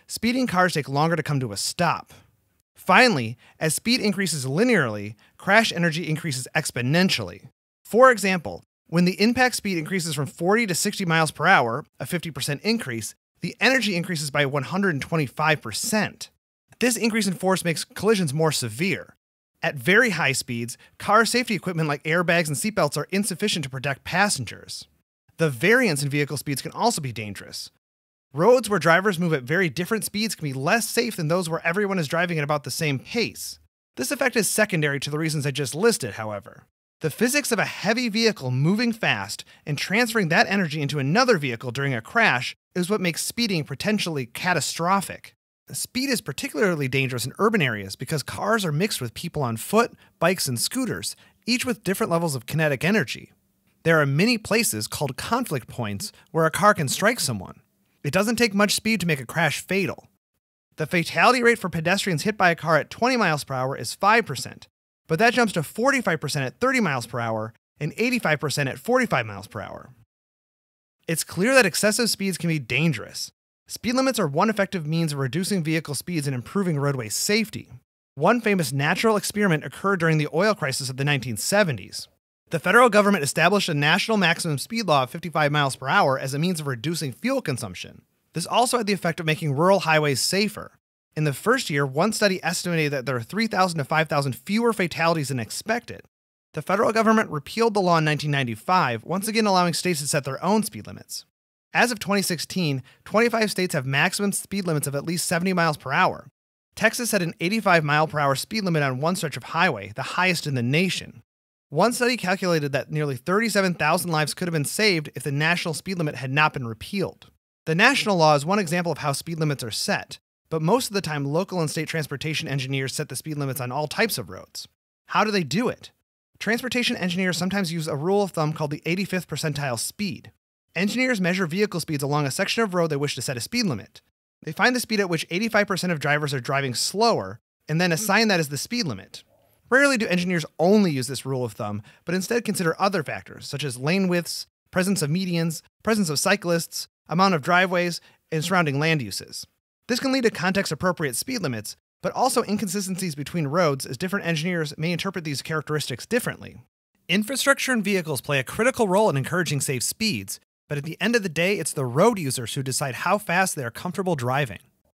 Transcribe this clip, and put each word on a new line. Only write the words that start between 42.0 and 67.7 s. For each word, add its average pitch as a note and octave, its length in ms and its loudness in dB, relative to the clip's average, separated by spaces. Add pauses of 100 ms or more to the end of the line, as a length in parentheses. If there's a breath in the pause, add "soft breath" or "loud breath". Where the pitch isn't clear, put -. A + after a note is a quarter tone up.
crash D#3 540 2 (200)
is F3+ 140 -2
what G#3 120 0
makes F3 220 -2
speeding G3 400 -2
potentially E3 600 -2
catastrophic. - 1080 -2 (380)
Speed B3+ 380 -6
is A#3+ 120 0
particularly F3+ 680 -2
dangerous B2+ 380 0
in A#2 140 -10
urban G#3+ 220 2
areas G#2 340 -2
because C#3 260 -6
cars G3 440 -2
are D#3 60 -2
mixed F3 300 -2
with A#2 120 -8
people D3+ 300 -6
on A2+ 140 -2
foot, - 360 0 (260 soft breath)
bikes, F3+ 280 2
and A#2+ 120 -2
scooters, G3 560 -4 (300 soft breath)
each B3 200 0
with B3 180 -4
different G3 280 -2
levels E3 240 0
of A#2 100 -8
kinetic D3+ 380 0
energy. F3+ 480 0 (520)
There D#3+ 180 6
are C#3+ 40 4
many F#3+ 320 2
places G3+ 500 0
called C3+ 280 -6
conflict A3+ 520 -4
points G#2 440 -6 (200 soft breath)
where D#3+ 140 2
a D#3+ 60 2
car G#3 220 6
can D3 140 0
strike - 320 0
someone. G2 420 -6 (420)
It C#3+ 100 -4
doesn't G#3+ 220 2
take A3+ 180 2
much G3+ 220 4
speed A3 240 0
to F3 80 0
make D3+ 120 0
a A#2+ 60 -10
crash D#3+ 400 0
fatal. F#3 420 -4 (680)
The D#3 100 -4
fatality F3+ 560 4
rate A#3 160 4
for F3+ 120 -4
pedestrians E3+ 520 0
hit G#3+ 160 -2
by F3+ 140 6
a E3 40 2
car D#3 220 2
at B2+ 140 0
twenty B3 260 2
miles E3 260 0
per C3+ 120 -8
hour C3 200 -2
is - 200 -8
five A3 320 4
percent, - 400 -12 (400)
but D#3+ 100 -2
that A3+ 160 6
jumps A#3 200 2
to D#3+ 100 -2
forty-five A#3+ 580 0
percent C#3 240 -4
at B2 140 -8
thirty C4 200 2
miles C3+ 280 0
per A#2+ 120 -6
hour A2+ 360 -4 (240)